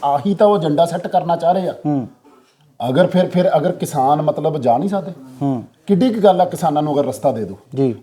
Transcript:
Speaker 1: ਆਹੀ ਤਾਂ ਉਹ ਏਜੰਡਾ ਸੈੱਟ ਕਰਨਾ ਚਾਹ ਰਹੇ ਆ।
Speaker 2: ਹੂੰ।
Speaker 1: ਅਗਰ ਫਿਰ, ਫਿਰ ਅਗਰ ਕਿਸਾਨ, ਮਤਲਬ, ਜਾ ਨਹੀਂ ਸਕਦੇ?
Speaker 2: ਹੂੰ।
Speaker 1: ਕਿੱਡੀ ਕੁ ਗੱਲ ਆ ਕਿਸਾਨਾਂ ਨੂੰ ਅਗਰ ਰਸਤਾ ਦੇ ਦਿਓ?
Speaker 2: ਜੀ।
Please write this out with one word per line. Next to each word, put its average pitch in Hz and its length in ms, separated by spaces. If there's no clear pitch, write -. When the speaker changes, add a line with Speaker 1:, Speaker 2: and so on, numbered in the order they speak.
Speaker 1:
ਆਹੀ 143 300
ਤਾਂ 208 140
ਉਹ 208 100
ਏਜੰਡਾ 160 280
ਸੈੱਟ 175 220
ਕਰਨਾ 170 280
ਚਾਹ 170 180
ਰਹੇ 190 140
ਆ। - 80
Speaker 2:
ਹੂੰ। 139 220
Speaker 1:
ਅਗਰ 170 180
ਫਿਰ, 180 220
ਫਿਰ 175 280
ਅਗਰ 147 140
ਕਿਸਾਨ, 143 500
ਮਤਲਬ, 151 360
ਜਾ 123 200
ਨਹੀਂ 190 120
ਸਕਦੇ? 190 220
Speaker 2:
ਹੂੰ। 131 220
Speaker 1:
ਕਿੱਡੀ 202 220
ਕੁ 220 120
ਗੱਲ 190 200
ਆ - 40
ਕਿਸਾਨਾਂ 151 360
ਨੂੰ 151 120
ਅਗਰ 139 120
ਰਸਤਾ 131 260
ਦੇ 113 140
ਦਿਓ? 95 120
Speaker 2:
ਜੀ। 131 280